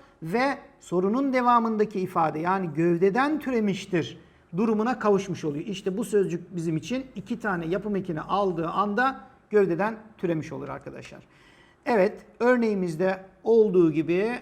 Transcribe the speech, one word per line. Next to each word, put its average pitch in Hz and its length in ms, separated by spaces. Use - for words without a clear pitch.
ve 240 360
sorunun 226 520
devamındaki 226 680
ifade, 165 380
yani 180 360
gövdeden 185 680
türemiştir 202 800
durumuna 220 420
kavuşmuş 190 460
oluyor. 151 220
İşte 190 300
bu 233 80
sözcük 180 520
bizim 165 200
için 262 380
iki 226 260
tane 175 260
yapım 202 300
ekini 180 240
aldığı 175 480
anda 208 520
gövdeden 196 460
türemiş 160 340
olur 135 160
arkadaşlar. 135 520
Evet, 208 380
örneğimizde 190 840
olduğu 190 480
gibi 170 500